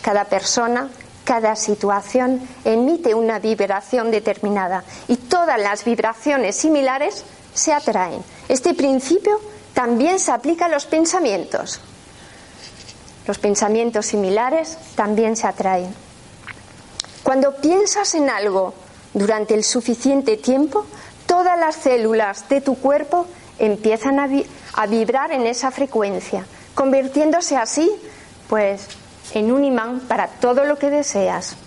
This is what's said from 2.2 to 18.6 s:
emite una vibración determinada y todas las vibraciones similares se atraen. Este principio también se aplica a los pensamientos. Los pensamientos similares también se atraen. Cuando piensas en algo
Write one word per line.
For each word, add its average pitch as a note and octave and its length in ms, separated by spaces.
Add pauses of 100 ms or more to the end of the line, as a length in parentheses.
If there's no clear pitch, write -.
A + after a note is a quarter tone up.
emite B3 500
una A3+ 240
vibración G#3+ 720
determinada G3+ 720 (240)
y B3 80
todas D#4+ 440
las G3+ 260
vibraciones A3+ 720
similares C#4+ 680 (300)
se - 180
atraen. G3 500 (280)
Este C4+ 240
principio E4 680 (340)
también B3+ 460
se D#4+ 140
aplica E4 320
a E4+ 40
los C#4+ 160
pensamientos. D#4+ 960 (1500)
Los G3+ 120
pensamientos G#3+ 680
similares A3+ 680 (180)
también G#3+ 420
se G#3+ 100
atraen. F#3 480 (1300)
Cuando C#4 320
piensas F#4+ 580
en D4 160
algo G3 440 (400)